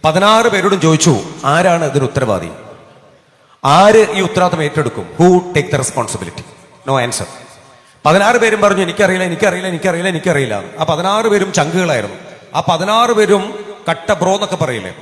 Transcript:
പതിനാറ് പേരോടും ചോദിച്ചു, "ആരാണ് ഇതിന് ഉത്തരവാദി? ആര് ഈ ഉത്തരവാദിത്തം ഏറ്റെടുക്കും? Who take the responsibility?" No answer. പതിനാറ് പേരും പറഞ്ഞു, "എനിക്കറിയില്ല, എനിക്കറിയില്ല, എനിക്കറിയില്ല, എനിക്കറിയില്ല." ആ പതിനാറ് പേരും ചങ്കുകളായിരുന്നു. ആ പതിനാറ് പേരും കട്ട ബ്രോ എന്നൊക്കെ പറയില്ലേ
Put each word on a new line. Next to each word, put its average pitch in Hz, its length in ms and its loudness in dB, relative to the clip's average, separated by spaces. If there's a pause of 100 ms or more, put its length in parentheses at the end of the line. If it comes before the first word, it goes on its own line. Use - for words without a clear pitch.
പതിനാറ് 208 420 4
പേരോടും 196 340 0
ചോദിച്ചു, 156 400 4 (240)
"ആരാണ് 170 400 2
ഇതിന് 139 200 -2
ഉത്തരവാദി? 104 440 -2 (1160)
ആര് 202 480 6
ഈ 196 80 -2
ഉത്തരവാദിത്തം 175 440 0
ഏറ്റെടുക്കും? 135 560 -6
Who 180 180 6
take 175 320 -2
the 147 80 -2
responsibility?" 107 640 -6 (480)
No 131 140 0
answer. 117 240 -8 (800)
പതിനാറ് 202 300 4
പേരും 220 240 2
പറഞ്ഞു, 196 220 2
"എനിക്കറിയില്ല, 185 420 0
എനിക്കറിയില്ല, 180 440 -2
എനിക്കറിയില്ല, 175 400 -2
എനിക്കറിയില്ല." 143 540 -2 (160)
ആ 156 60 -2
പതിനാറ് 185 420 -2
പേരും 196 260 0
ചങ്കുകളായിരുന്നു. 156 640 -2 (380)
ആ 156 60 -2
പതിനാറ് 208 500 0
പേരും 208 540 0 (260)
കട്ട 165 220 -2
ബ്രോ 180 200 0
എന്നൊക്കെ 196 240 -4
പറയില്ലേ 113 460 -6